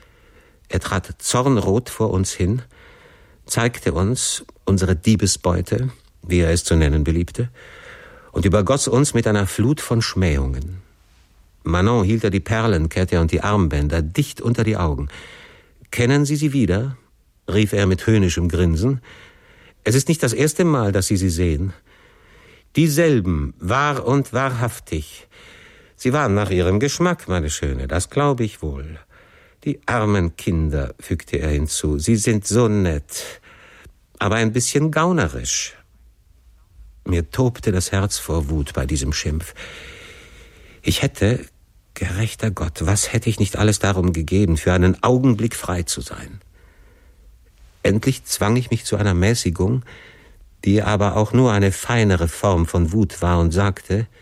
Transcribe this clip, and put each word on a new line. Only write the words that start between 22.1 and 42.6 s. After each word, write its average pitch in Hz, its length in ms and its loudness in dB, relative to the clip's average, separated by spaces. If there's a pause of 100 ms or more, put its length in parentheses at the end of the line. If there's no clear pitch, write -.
„Dieselben, 135 840 2
wahr 131 460 -2
und 135 260 0
wahrhaftig. 117 960 -4 (680)
Sie - 180 0
waren 139 200 2
nach 101 160 0
Ihrem 92 300 2
Geschmack, 165 480 -2
meine 78 240 -2
Schöne, 67 360 -4
das 80 220 -4
glaub 143 300 0
ich 110 240 -6
wohl. 76 340 -10 (680)
Die 147 200 -4
armen 104 500 0
Kinder“, 76 640 -2
fügte - 380 -6
er 76 120 -2
hinzu, 73 500 -2
„sie 113 160 2
sind 107 320 0
so 113 200 2
nett, 92 560 -2 (920)
aber 104 200 0
ein 113 140 0
bisschen 143 380 0
gaunerisch.“ 151 880 -2 (1300)
Mir 82 240 -2
tobte 123 420 -2
das 92 200 -2
Herz 98 260 -2
vor 80 320 -4
Wut 76 240 -4
bei 67 140 -4
diesem 71 260 -4
Schimpf. 78 400 -6 (1300)
Ich - 220 0
hätte, 123 420 -2 (480)
gerechter 101 560 -4
Gott, - 340 -6